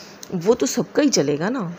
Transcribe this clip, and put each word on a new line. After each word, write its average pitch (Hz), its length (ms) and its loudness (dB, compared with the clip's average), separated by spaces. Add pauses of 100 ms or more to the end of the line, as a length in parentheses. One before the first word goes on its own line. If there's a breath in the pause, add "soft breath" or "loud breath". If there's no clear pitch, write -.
(340 loud breath)
वो 185 200 2
तो 262 120 0
सबका - 360 0
ही 302 60 6
चलेगा 147 400 2
ना, 262 120 -2 (180)